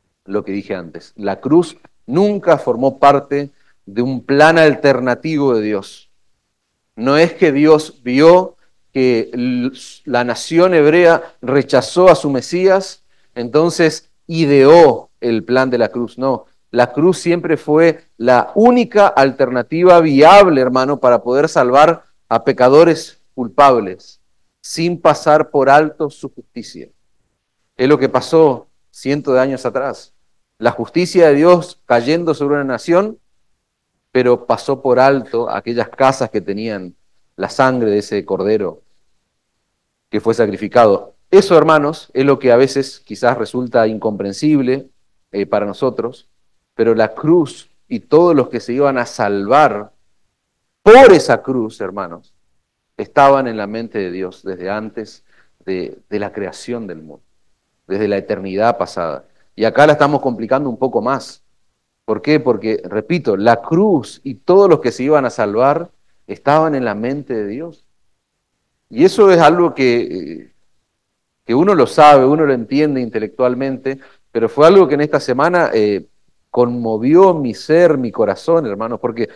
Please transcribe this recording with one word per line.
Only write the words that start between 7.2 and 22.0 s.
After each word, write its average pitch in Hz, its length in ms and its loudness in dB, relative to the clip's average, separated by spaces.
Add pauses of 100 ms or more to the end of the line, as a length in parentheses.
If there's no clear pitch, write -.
que 156 200 0
Dios 151 500 0
vio 160 520 4 (360)
que 127 400 -2
l-, 123 400 -6 (340)
la 123 180 -2
nación 165 500 -2
hebrea 165 680 2
rechazó 139 680 0
a 160 60 6
su 147 140 -6
Mesías, 185 760 -2 (320)
entonces 156 720 -2 (180)
ideó 147 840 4 (120)
el 117 220 -4
plan 131 260 -2
de 123 80 -2
la 113 120 -2
cruz. 120 280 -10
No, 127 280 -6 (260)
la 120 200 0
cruz 175 280 0
siempre 170 360 -4
fue 156 480 0 (140)
la 120 360 0
única 226 540 2
alternativa 135 920 2
viable, 160 580 6
hermano, 131 400 -2
para 120 240 2
poder 135 240 -2
salvar 151 560 2 (240)